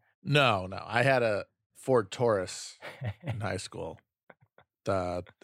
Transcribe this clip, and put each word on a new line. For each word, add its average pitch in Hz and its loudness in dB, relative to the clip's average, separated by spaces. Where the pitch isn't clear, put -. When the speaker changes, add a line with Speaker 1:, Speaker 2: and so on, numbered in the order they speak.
Speaker 1:
No, 120 2
no. 95 -10
I 120 2
had 131 4
a 104 0
Ford 117 2
Taurus 104 -2
Speaker 2:
<laughs> 113 -8
Speaker 1:
in 123 -6
high 95 -4
school. - -10
Uh, 90 -2